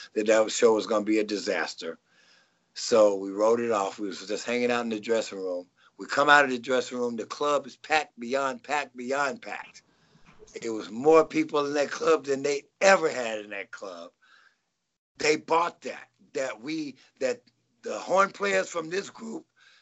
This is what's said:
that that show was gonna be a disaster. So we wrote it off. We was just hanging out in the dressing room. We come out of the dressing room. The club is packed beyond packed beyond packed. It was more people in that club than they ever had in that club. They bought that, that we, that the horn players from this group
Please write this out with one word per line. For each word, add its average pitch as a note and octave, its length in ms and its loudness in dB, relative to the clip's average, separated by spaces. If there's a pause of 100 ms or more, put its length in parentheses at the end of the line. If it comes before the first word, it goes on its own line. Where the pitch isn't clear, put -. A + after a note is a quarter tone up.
(140)
that G#2+ 140 0
that A2 220 4
show A2+ 220 4
was G#2+ 140 0
gonna G#2+ 180 0
be G#2+ 140 2
a G#2+ 60 0
disaster. F2 720 -6 (760)
So G#2+ 420 4
we G2 160 -6
wrote G#2+ 300 2
it A#2 120 -2
off. G2 260 0
We G#2 100 -6
was F2+ 180 -10
just G2+ 200 -6
hanging A#2+ 240 0
out A#2+ 140 0
in A#2 40 -4
the A2 100 -4
dressing G#2+ 400 -2
room. F2+ 280 -6 (320)
We G2 80 -12
come D3 240 2
out D3 140 8
of C3 60 0
the B2+ 80 -2
dressing B2 380 -2
room. A#2+ 200 -4
The G#2+ 100 -6
club D3 400 -2
is A#2+ 100 -18
packed D3+ 420 -2
beyond B2+ 440 -4
packed C3+ 340 -4
beyond B2+ 460 -4
packed. - 400 -14 (800)
It A#2 80 -4
was G2+ 200 -6
more D3+ 320 6
people D3+ 440 -2
in C#3+ 80 -6
that C#3+ 160 0
club D#3 340 2
than C3+ 180 -2
they C#3+ 200 -2 (180)
ever F#3 300 6
had A2+ 300 -4
in G#2 100 -14
that G2 220 -10
club. F2 380 -14 (1080)
They D#3 180 2
bought E3 460 0
that, B2 260 -12 (240)
that B2 300 -6
we, D3 340 -8 (240)
that B2 220 -2 (400)
the A2 160 -6
horn G3 320 2
players G3 400 -2
from D#3+ 180 -6
this F#3 220 -6
group - 340 -12 (380)